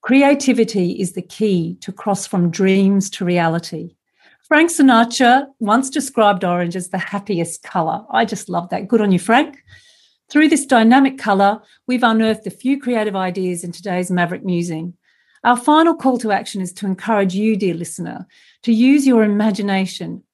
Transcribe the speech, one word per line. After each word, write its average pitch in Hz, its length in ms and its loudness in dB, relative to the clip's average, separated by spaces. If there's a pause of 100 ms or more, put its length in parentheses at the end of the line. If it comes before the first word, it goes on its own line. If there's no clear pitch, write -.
"Creativity 240 960 2
is 180 140 -6
the 180 80 -10
key 180 580 -4
to - 140 -12
cross - 340 -6
from 175 240 0
dreams 190 600 2
to - 120 -8
reality." 170 720 -2 (500)
Frank 320 260 2
Sinatra 254 760 4 (140)
once 226 280 0
described 208 540 0
orange 175 320 -2
as 180 140 -10
the 190 80 -6
happiest 180 680 -6
colour. 170 480 -4
I 226 140 2
just - 240 -10
love 175 220 -6
that. 190 180 -8
Good 233 100 2
on 202 140 2
you, 175 60 2
Frank. 277 440 0 (680)
Through 302 200 4
this 277 160 0
dynamic 262 520 4
colour, 202 440 0 (260)
we've 247 160 -2
unearthed 220 420 0
a 190 60 -8
few 269 260 -2
creative 220 380 -4
ideas 180 480 -4
in 175 80 -10
today's 180 400 -6
Maverick 175 320 -2
Musing. 170 520 -4 (500)
Our 240 100 2
final 302 400 2
call 262 220 -2
to 220 160 -2
action - 260 -4
is 180 140 -6
to - 140 -8
encourage 196 480 -2
you, 214 200 0
dear 190 180 -2
listener, 170 540 -12 (360)
to 233 100 2
use 269 340 4
your 233 160 6
imagination 196 1000 -2 (100)